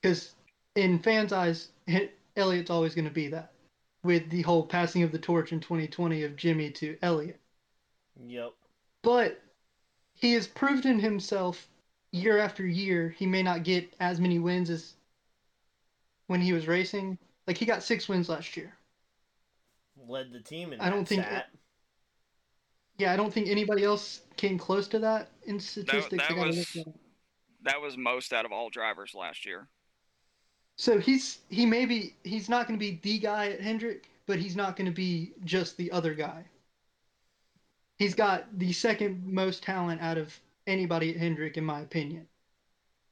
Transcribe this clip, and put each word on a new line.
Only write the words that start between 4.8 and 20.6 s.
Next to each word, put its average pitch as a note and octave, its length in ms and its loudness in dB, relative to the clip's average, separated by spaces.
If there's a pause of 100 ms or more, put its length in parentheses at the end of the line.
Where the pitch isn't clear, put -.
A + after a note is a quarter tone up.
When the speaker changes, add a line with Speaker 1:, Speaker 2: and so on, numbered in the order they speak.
Speaker 1:
of D#3+ 100 4
the D#3+ 60 -4
torch D#3+ 340 0
in E3 80 -2
twenty D#3+ 280 -2
twenty D#3+ 340 -2
of D3 140 -6
Jimmy D#3 380 0
to D3+ 280 -8
Elliott. E3+ 380 0 (840)
Speaker 2:
Yep. A#2+ 300 -10 (480)
Speaker 1:
But A#3 400 4 (720)
he A#3+ 200 4
has A3+ 120 2
proven C4 540 2
himself G3 680 0 (440)
year G#3 260 4
after G3+ 260 0
year. F3 460 0
He F3+ 160 -4
may F#3 160 2
not F3 220 0
get F3+ 360 0
as F3+ 220 0
many F3 160 4
wins F3+ 320 2
as E3 240 -6 (1300)
when F3+ 140 2
he F3+ 120 4
was D#3+ 140 0
racing. F#3+ 500 0 (300)
Like, F3+ 100 -2
he A#3 80 -2
got G#3+ 160 0
six - 260 -2
wins F3+ 220 2
last D#3+ 260 -6
year. E3 220 -14 (1200)
Speaker 2:
Led C3 340 -12
the A#2+ 100 -16
team D#3+ 320 -12